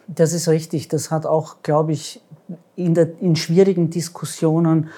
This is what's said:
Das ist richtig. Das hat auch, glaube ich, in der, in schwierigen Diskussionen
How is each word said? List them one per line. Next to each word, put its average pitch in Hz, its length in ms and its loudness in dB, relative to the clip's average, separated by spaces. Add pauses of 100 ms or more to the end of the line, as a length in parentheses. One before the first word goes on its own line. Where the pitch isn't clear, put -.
Das 160 280 0
ist 170 140 -4
richtig. 160 400 -2
Das - 220 -4
hat 160 160 -2
auch, 156 360 -2
glaube 156 300 0
ich, - 280 -8 (560)
in 175 180 0
der, 165 140 4 (120)
in 170 160 2
schwierigen 170 540 2
Diskussionen 160 1080 0